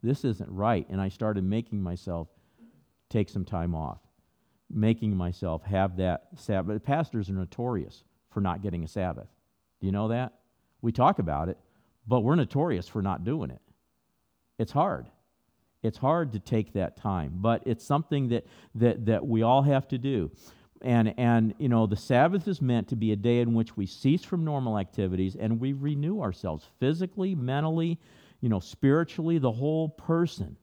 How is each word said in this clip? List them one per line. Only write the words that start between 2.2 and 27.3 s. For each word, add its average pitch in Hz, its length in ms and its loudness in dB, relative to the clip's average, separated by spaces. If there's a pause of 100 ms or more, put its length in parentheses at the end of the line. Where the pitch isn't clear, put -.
take 107 200 0
some 98 160 -4
time 85 300 -4
off, 78 240 -6 (720)
making 110 460 0
myself 87 480 -4
have 95 320 0
that 92 400 -2
Sabbath. 101 480 -4
Pastors 139 440 -2
are 98 60 -4
notorious 95 680 -6 (260)
for 104 100 -4
not 92 220 -2
getting 85 220 -4
a 80 40 -8
Sabbath. 85 400 -6 (520)
Do 95 60 -4
you 95 60 2
know 104 160 0
that? 120 260 -2 (480)
We 117 100 0
talk 131 260 4
about 80 300 -2
it, - 80 -6 (500)
but 120 140 4
we're 123 140 4
notorious 143 540 0
for 110 120 -6
not 95 240 -2
doing 117 260 -4
it. - 120 -16 (960)
It's 110 140 -2
hard. 139 340 0 (760)
It's 110 140 -2
hard 151 360 0
to 110 60 -4
take 110 360 -2
that 95 240 -2
time, 87 380 -2
but 113 280 0
it's 117 200 -4
something 139 440 0
that, 117 180 -2 (280)
that, 113 320 2
that 113 200 2
we 113 160 2
all 127 200 6
have 139 260 4
to 135 100 -4
do. 120 320 -2 (540)
And, 117 320 4
and, 117 420 2
you 143 100 0
know, 113 180 4
the 101 100 0
Sabbath 160 520 2
is 185 120 -4
meant 120 280 0
to 123 80 -4
be 107 160 2
a 107 40 2
day 120 220 2
in 117 160 2
which 113 220 0
we 98 100 -2
cease 143 380 0
from 170 200 -2
normal 131 340 -2
activities 92 580 -2
and 113 240 0
we 135 140 -2
renew 147 460 -2
ourselves 90 480 -6 (120)
physically, 185 560 0